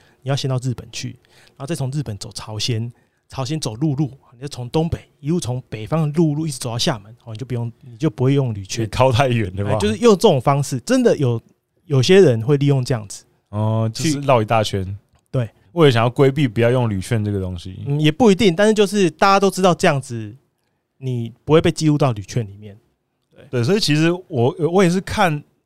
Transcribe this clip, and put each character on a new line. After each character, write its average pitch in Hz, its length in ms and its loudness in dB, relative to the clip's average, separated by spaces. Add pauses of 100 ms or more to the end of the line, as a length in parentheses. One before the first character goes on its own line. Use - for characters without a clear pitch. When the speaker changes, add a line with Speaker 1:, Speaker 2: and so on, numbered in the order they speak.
(220)
Speaker 1:
你 127 80 -8
要 139 60 0
先 135 140 -4
到 131 100 -2
日 123 140 -4
本 - 160 -12
去， - 200 -10 (400)
然 - 80 -20
后 135 80 -12
再 165 100 -6
从 131 160 -6
日 147 100 -4
本 107 160 -8
走 104 140 -16
朝 - 260 -12
鲜， 113 320 -4 (380)
朝 - 160 -8
鲜 151 160 -6
走 120 160 -8
陆 143 200 -2
路， 139 140 -2 (240)
你 117 60 -20
就 135 80 -12
从 123 220 -12
东 160 180 0
北 - 120 -4 (200)
一 139 100 -10
路 175 80 0
从 127 300 -6
北 107 180 -12
方 156 180 -2
的 147 140 -2
陆 160 160 4
路 156 140 -4
一 151 40 -6
直 135 60 -12
走 - 120 -10
到 117 80 -6
厦 135 220 -2
门， 104 140 -20 (120)
哦， 113 80 -14
你 107 40 -12
就 127 80 -12
不 123 80 -8
用， 117 160 -4 (120)
你 120 160 -20
就 117 120 -2
不 - 140 -4
会 131 100 2
用 135 200 0
旅 98 120 -10
券。 117 180 -6
Speaker 2:
也 107 40 -4
靠 131 240 2
太 131 160 2
远 113 300 -2
了 101 80 -4
吧？ 101 60 -2
Speaker 1:
哎， 107 80 0
就 208 100 0
是 214 80 -2
用 226 160 6
这 180 80 2
种 175 180 4
方 143 240 0
式， 135 160 -6
真 254 240 0
的 202 140 4
有， 120 240 0 (440)
有 135 160 2
些 185 200 6
人 123 200 4
会 135 140 2
利 143 120 0
用 135 180 2
这 135 80 -4
样 110 160 -6
子。 - 160 -18 (240)
Speaker 2:
哦， 110 440 -2
就 123 100 -6
是 160 80 2
Speaker 1:
去 143 160 -2
Speaker 2:
绕 127 140 4
一 107 40 -2
大 113 160 2
圈。 98 240 -4 (460)
Speaker 1:
对。 123 180 -4 (220)
Speaker 2:
为 165 160 4
了 135 40 6
想 113 120 2
要 123 60 2
规 135 200 2
避 139 160 0
不 107 140 -4
要 117 100 4
用 123 200 0
旅 98 100 -4
券 104 240 -2
这 104 80 -2
个 101 80 -2
东 92 180 -6
西。 95 300 -14
Speaker 1:
嗯， 143 100 -2
也 151 140 4
不 220 180 4
一 190 60 6
定， 175 180 2
但 202 140 2
是 220 60 4
就 208 120 2
是 196 240 0
大 - 160 0
家 196 140 4
都 196 100 2
知 185 120 -2
道 185 120 4
这 170 140 0
样 143 140 0
子， 110 340 -12 (640)
你 120 340 -6 (140)
不 143 80 2
会 165 80 6
被 170 100 2
记 156 160 -2
录 147 100 4
到 143 140 2
旅 107 120 -8
券 117 220 -4
里 98 120 -16
面。 104 200 -20 (560)
对。 - 160 -20
Speaker 2:
对， 123 140 -2
所 143 100 0
以 220 60 2
其 151 160 2
实 160 160 4 (160)
我， 139 260 0 (160)
我 190 140 2
也 175 60 4
是 180 100 0
看 175 420 -2 (240)